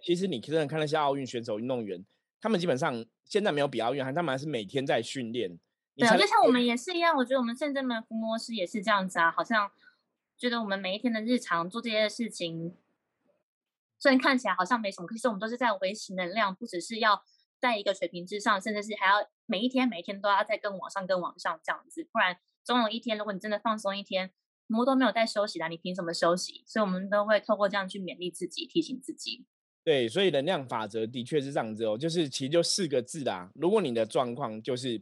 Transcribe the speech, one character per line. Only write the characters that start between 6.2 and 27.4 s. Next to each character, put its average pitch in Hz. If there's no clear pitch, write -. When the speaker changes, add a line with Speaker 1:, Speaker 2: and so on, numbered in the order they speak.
Speaker 2:
就 -
像 440
我 285
们 247
也 240
是 359
一 349
样， 339
我 262
觉 247
得 269
我 254
们 233
圣 294
真 269
门 233
伏 226
魔 226
师 226
也 190
是 202
这 202
样 190
子 180
啊， 165
好 165
像 214
觉 240
得 233
我 220
们 196
每 190
一 -
天 233
的 220
日 240
常 170
做 233
这 226
些 214
事 214
情， 165
虽 285
然 262
看 269
起 247
来 185
好 185
像 226
没 202
什 190
么， 175
可 226
是 240
我 233
们 196
都 214
是 233
在 247
维 190
持 -
能 180
量， 202
不 233
只 180
是 220
要 214
在 240
一 202
个 202
水 180
平 175
之 202
上， 202
甚 214
至 208
是 208
还 196
要 202
每 190
一 240
天、 254
每 175
一 -
天 196
都 208
要 202
再 214
更 202
往 165
上、 190
更 185
往 165
上 170
这 -
样 156
子， -
不 -
然 180
总 247
有 220
一 226
天， 220
如 208
果 208
你 190
真 214
的 208
放 214
松 196
一 202
天， 190
魔 233
都 269
没 262
有 226
在 226
休 208
息 208
啦， 165
你 165
凭 180
什 185
么 170
休 175
息？ -
所 -
以 214
我 196
们 185
都 208
会 214